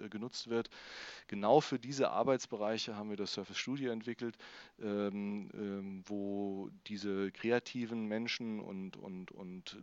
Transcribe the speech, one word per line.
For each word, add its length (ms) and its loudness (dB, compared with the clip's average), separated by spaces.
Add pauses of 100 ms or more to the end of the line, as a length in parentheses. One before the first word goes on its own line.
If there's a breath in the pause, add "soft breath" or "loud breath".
äh, 80 -8
genutzt 400 -6
wird. 220 2 (560 loud breath)
Genau 340 8
für 160 0
diese 320 4
Arbeitsbereiche 840 2
haben 160 -4
wir 60 -2
das 160 -2
Surface 260 -4
Studio 320 0
entwickelt, 440 -2 (460 loud breath)
ähm, 720 0
ähm, 540 -4
wo 640 0 (160)
diese 440 0
kreativen 760 0
Menschen 520 -2
und, 380 -6
und, 320 -10
und 540 -12